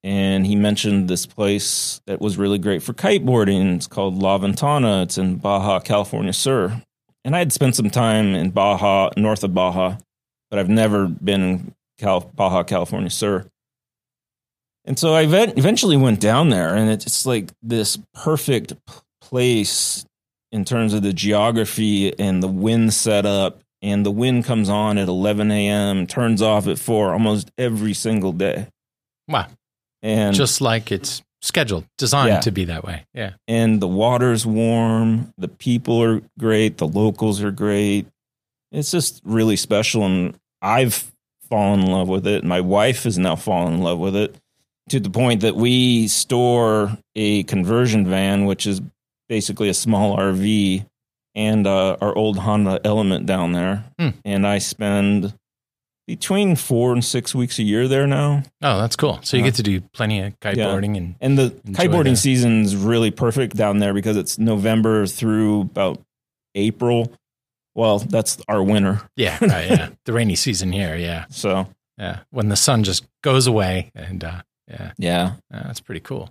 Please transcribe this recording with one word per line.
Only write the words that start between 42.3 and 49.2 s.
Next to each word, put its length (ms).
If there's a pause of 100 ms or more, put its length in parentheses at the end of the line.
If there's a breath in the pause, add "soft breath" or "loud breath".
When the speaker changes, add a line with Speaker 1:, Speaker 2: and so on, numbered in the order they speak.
Speaker 1:
My 160
wife 440
has 140
now 180
fallen 380
in 80
love 160
with 160
it, 220 (540)
to 100
the 100
point 300
that 160
we 520
store 880 (160)
a 300
conversion 600
van, 380
which 220
is 160 (480)